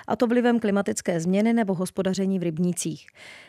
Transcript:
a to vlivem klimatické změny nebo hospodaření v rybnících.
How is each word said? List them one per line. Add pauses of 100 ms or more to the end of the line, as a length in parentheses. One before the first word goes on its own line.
a
to
vlivem
klimatické
změny
nebo
hospodaření
v
rybnících. (420)